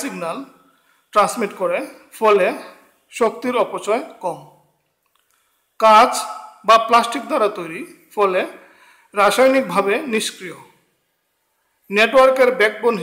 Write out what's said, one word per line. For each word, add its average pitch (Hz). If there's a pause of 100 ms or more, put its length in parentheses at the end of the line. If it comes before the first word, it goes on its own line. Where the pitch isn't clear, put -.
signal 185 (760)
transmit 202
করে, 180 (400)
ফলে 208 (680)
শক্তির 240 (100)
অপচয় 208 (200)
কম। 165 (1400)
কাঁচ 220 (560)
বা 220 (120)
plastic 233
দ্বারা 226 (100)
তৈরি, 170 (340)
ফলে 196 (760)
রাসায়নিকভাবে 202 (200)
নিষ্ক্রিয়। 180 (1300)
নেটওয়ার্কের 254 (100)
backbone 214